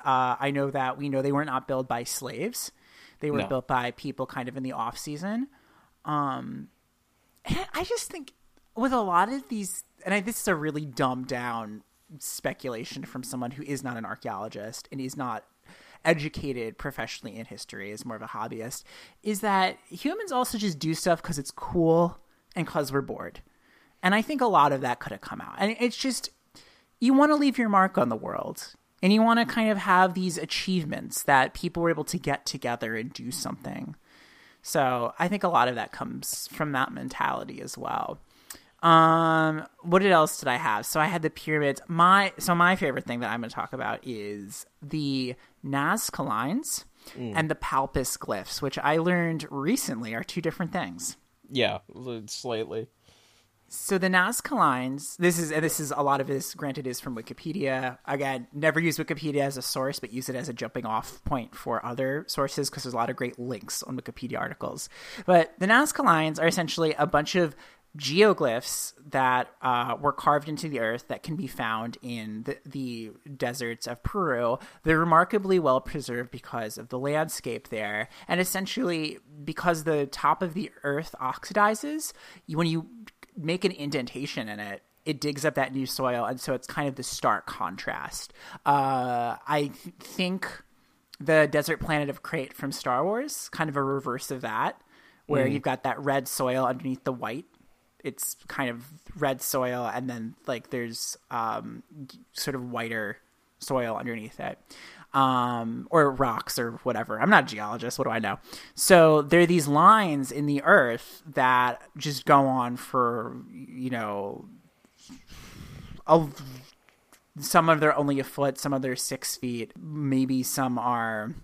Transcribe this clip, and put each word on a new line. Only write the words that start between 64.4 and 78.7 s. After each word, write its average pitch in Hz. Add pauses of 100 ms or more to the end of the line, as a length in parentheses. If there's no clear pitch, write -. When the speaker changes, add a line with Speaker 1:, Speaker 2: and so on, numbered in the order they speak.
Speaker 1:
But 170
the 180
Nazca 269
lines 160
are 160
essentially 165
a 147
bunch 147
of 170 (440)
geoglyphs 147 (160)
that, 127
uh, 123
were 143
carved 147
into 156
the 135
earth 113
that 113
can 156
be 170
found 113
in 113
the, 139
the 123 (260)
deserts 120
of 120
Peru. 127 (260)
They're 160
remarkably 180
well 135
preserved 123
because 117
of 120
the 127
landscape 143
there. 107 (200)
And 175
essentially, 180 (260)